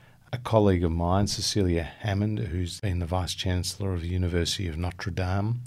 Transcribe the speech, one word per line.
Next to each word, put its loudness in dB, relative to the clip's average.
A -4
colleague 4
of 2
mine, 2
Cecilia 0
Hammond, -2
who's -4
been -2
the -2
Vice-Chancellor -2
of -2
the -4
University 0
of -6
Notre -4
Dame, -2